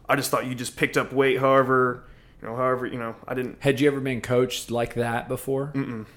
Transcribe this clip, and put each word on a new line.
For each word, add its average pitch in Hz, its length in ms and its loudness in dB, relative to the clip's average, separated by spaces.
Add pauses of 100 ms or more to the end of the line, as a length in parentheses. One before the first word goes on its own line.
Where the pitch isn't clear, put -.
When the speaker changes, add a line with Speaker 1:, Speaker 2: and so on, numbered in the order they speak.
Speaker 1:
I 139 80 4
just 139 140 -2
thought 120 160 0
you 127 80 -4
just 120 240 -8
picked - 180 0
up 131 160 0
weight, 135 280 4
however, 131 640 4 (360)
you - 80 -12
know, 113 80 -8
however, 127 300 0
you 123 120 -8
know, 117 180 -8 (120)
I 127 60 -6
didn't. 123 260 -6
Speaker 2:
Had 135 200 2
you 147 80 6
ever 139 120 0
been 131 220 -4
coached 127 480 0
like 117 240 -2
that 117 340 -2
before? 135 460 -4
Speaker 1:
Mm-mm. 123 320 -6 (100)